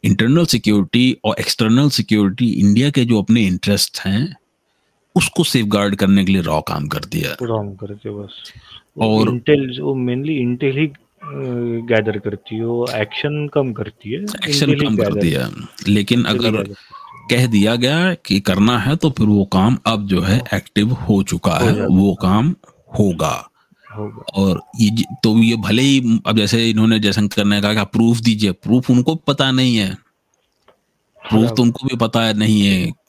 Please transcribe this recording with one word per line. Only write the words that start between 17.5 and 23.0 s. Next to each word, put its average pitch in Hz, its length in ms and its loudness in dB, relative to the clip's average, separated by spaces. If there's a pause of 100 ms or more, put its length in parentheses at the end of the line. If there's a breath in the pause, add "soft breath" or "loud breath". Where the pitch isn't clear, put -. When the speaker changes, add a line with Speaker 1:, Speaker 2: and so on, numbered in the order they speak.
Speaker 1:
दिया 107 220 4
गया 156 400 0
कि - 260 -2
करना 101 380 2
है, 131 180 0
तो 156 140 0
फिर 113 160 -2
वो 104 180 2
काम 98 420 2
अब 107 200 -2
जो 92 140 0
है 98 220 0 (120)
एक्टिव 104 380 -2
हो 98 300 0
चुका 85 360 -2
Speaker 2:
हो - 80 2
Speaker 1:
है, - 80 2
Speaker 2:
जाता - 120 -2
Speaker 1:
वो 95 240 4
Speaker 2:
है। 90 120 -2
Speaker 1:
काम 110 320 2 (440)
होगा। 85 480 -2 (520)